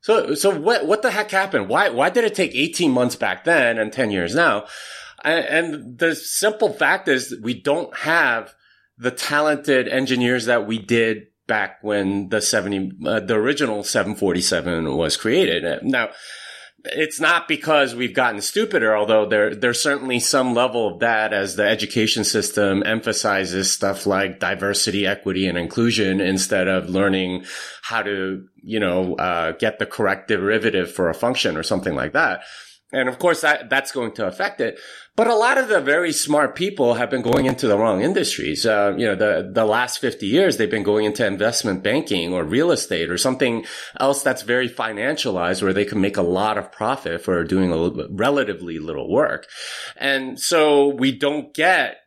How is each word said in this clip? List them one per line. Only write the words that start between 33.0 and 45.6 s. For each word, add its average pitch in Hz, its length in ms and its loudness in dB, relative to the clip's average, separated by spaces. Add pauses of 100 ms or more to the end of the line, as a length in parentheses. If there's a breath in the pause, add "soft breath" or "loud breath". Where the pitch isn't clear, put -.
of 123 100 -10
course, 175 220 2
that, 147 280 0
that's 135 220 0
going 120 220 -4
to 107 140 -4
affect 185 340 -4
it. - 180 -2 (380 loud breath)
But 220 100 4
a 233 80 4
lot 240 220 4
of 254 100 0
the 196 140 2
very 156 320 2
smart 147 420 0
people 165 380 0
have 120 160 0
been 123 140 -2
going 135 220 2
into 127 220 0
the 101 100 4
wrong 104 240 2
industries. 139 640 -2
Uh, 101 300 2
you 117 100 0
know, 104 100 2
the, 95 360 0
the 110 140 2
last 117 340 0
fifty 110 280 -4
years, 156 280 4
they've 104 160 0
been 107 120 -2
going 104 200 2
into 107 220 0
investment 98 580 0
banking 101 500 -2
or 85 120 0
real 139 260 2
estate 82 380 -2
or 90 80 -2
something 127 480 0 (340 loud breath)
else 139 240 2
that's 127 200 0
very 123 260 0
financialized 107 920 -2